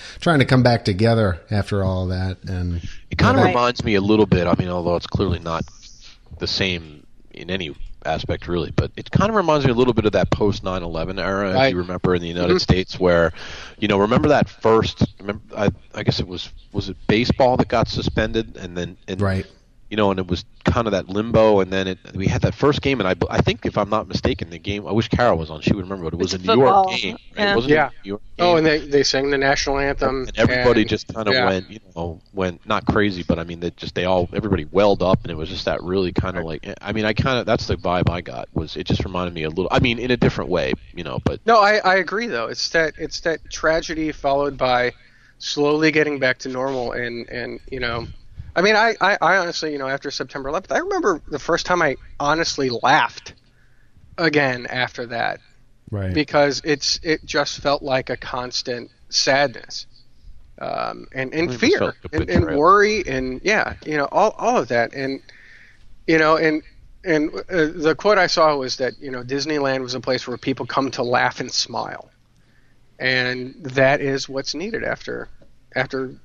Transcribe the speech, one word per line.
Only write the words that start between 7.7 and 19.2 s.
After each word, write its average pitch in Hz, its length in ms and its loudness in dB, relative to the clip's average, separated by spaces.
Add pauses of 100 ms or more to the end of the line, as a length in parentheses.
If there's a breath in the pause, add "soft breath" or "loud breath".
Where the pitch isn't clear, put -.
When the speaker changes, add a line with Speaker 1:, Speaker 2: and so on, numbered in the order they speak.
Speaker 2:
aspect, 80 440 -4
really, 85 280 -2
but 71 220 2
it - 140 -14
kinda 202 200 4
reminds 160 320 4
me 131 80 4
a 117 40 0
little 123 180 4
bit 110 120 2
of 104 80 4
that 90 180 2
post 101 320 0
nine 92 180 -4
eleven 85 380 -6
era, 98 320 -2
if 92 40 0
Speaker 4:
Right. 131 160 4
Speaker 2:
you 90 60 -2
remember, 90 380 0
in 87 80 0
the 85 40 -6
United 87 260 0
Speaker 4:
Mm-hmm. 92 40 4
Speaker 2:
States, 92 420 0
where, 85 320 4 (460 loud breath)
you 104 100 0
know, 101 120 4
remember 123 300 4
that 117 200 4
first, 110 560 2 (140)
remember, 101 240 -8 (120)
I, 101 140 0 (240)
I 107 80 -6
guess 113 180 0
it - 80 -4
was, 87 220 -10 (240)
was 98 160 -4
it 92 80 -10 (100)
baseball 123 500 4
that 127 100 0
got 113 200 2
suspended, 110 680 -2
and 87 180 -12
then, 87 220 -6 (100)
and 95 140 -6